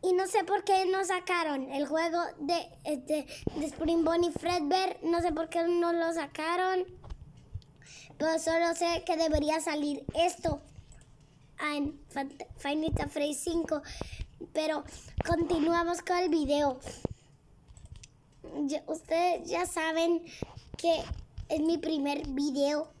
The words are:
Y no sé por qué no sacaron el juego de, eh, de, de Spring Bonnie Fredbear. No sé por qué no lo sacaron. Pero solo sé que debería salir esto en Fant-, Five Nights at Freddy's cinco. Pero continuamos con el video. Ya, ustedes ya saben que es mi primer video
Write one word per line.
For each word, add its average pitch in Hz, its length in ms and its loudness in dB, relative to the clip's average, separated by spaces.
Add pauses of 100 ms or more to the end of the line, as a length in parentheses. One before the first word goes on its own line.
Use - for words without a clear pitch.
Y 370 100 2
no 370 160 4
sé 381 160 4
por 392 220 0
qué 381 220 4
no 381 180 2
sacaron 339 680 0
el 277 160 0
juego 330 340 0 (180)
de, 330 180 0 (260)
eh, 302 140 -2
de, 302 280 -2 (300)
de 302 100 -4
Spring 330 380 0
Bonnie 339 260 4
Fredbear. 349 760 0
No 339 180 2
sé 349 100 2
por 320 160 -2
qué 339 160 0
no 339 300 2
lo 330 180 2
sacaron. 349 720 0 (1300)
Pero 320 200 2
solo 330 380 2
sé 339 300 0
que 339 100 0
debería 311 460 2
salir 294 440 -2 (100)
esto 320 460 0 (1120)
en 294 240 -2 (120)
Fant-, 277 360 -8 (120)
Five 285 180 0
Nights 311 240 0
at 294 80 -2
Freddy's 294 320 -2
cinco. 320 420 -2 (720)
Pero 311 320 0 (420)
continuamos 339 760 2
con 359 160 0
el 359 100 2
video. 285 500 4 (1900)
Ya, 294 180 -2
ustedes 339 640 0
ya 339 160 0
saben 330 580 2 (540)
que 330 260 2 (460)
es 302 100 0
mi 330 200 2
primer 285 480 -2
video 285 720 0